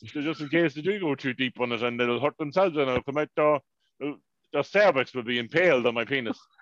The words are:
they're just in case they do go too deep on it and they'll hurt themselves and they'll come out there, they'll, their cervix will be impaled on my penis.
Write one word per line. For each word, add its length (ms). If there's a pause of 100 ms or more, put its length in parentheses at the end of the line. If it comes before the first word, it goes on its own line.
(140)
they're 80
just 180
in 80
case 260
they 80
do 180
go 140
too 200
deep 260
on 120
it 100
and 160
they'll 220
hurt 180
themselves 380
and 120
they'll 140
come 160
out 180
there, 220 (420)
they'll, 160 (360)
their 100
cervix 520
will 100
be 140
impaled 480
on 80
my 100
penis. 340 (240)